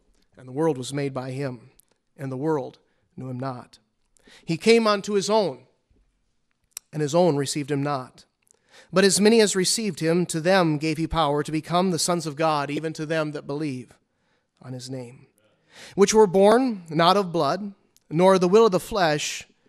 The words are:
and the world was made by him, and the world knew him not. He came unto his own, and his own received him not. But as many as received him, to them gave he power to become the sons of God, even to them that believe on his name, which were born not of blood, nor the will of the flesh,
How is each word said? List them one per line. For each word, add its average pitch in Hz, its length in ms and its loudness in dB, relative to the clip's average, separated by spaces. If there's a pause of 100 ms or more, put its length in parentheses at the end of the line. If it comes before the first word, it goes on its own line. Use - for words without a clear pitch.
(360)
and 127 120 -20
the 127 40 -16
world 151 240 0
was 127 160 -10
made 143 220 -4
by 131 160 -8
him, 127 400 -10 (460)
and 135 160 -10
the 131 40 -8
world 135 440 -4 (360)
knew 131 120 -12
him 123 100 -10
not. 127 400 -12 (680)
He 165 120 -4
came 226 320 4
unto 202 240 -2
his 196 180 -2
own, 165 360 -2 (1300)
and 151 80 -8
his 143 140 -4
own 170 220 4
received 143 340 -6
him 143 140 -2
not. 135 400 -8 (680)
But 185 120 4
as 180 160 2
many 220 200 6
as 208 140 2
received 190 460 -2
him, 170 260 0
to 165 140 -6
them 170 380 2
gave 156 200 -4
he 160 80 -4
power 151 380 -2
to 151 80 -8
become 175 400 -2
the 160 60 -4
sons 175 280 -2
of 151 80 -8
God, 151 340 -2
even 156 260 -6
to 156 120 -10
them 156 240 -4
that 147 160 -12
believe 143 460 -8 (680)
on 131 120 -16
his 127 180 -14
name, 127 380 -14 (680)
which 196 180 4
were 220 140 8
born 202 640 4
not 165 260 4
of 190 160 -2
blood, 175 420 -2 (360)
nor 180 300 4
the 180 80 2
will 220 180 6
of 208 60 2
the 180 80 0
flesh, 160 640 -2 (220)